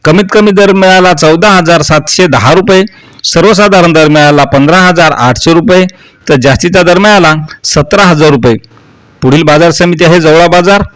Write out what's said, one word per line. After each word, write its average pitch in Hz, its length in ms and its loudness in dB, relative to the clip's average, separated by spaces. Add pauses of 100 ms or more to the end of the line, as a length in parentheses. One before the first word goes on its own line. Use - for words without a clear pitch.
कमीत 185 260 0
कमी 208 200 0
दर 196 220 2
मिळाला 185 400 2
चौदा 160 360 0
हजार 170 320 0
सातशे 160 460 -2
दहा 131 260 0
रुपये, 190 300 0 (400)
सर्वसाधारण 185 720 0
दर 156 140 2
मिळाला 147 360 2
पंधरा 139 340 0
हजार 175 340 0
आठशे 123 420 -2
रुपये, 180 320 0 (440)
तर 143 60 0
जास्तीचा 139 460 -2
दर 175 180 0
मिळाला 196 340 2 (300)
सतरा 196 400 -2
हजार 156 260 0
रुपये. 120 260 0 (680)
पुढील 139 220 0
बाजार 151 280 0
समिती 175 340 -2
आहे 170 160 2
जवळा 160 260 2
बाजार. 180 340 0 (140)